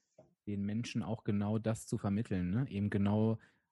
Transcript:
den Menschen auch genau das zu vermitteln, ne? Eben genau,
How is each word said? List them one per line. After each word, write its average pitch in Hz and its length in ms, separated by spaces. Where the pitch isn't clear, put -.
den 101 180
Menschen 110 380
auch 104 200
genau 104 360
das 110 280
zu 120 100
vermitteln, 98 540
ne? 123 180
Eben 101 200
genau, 107 500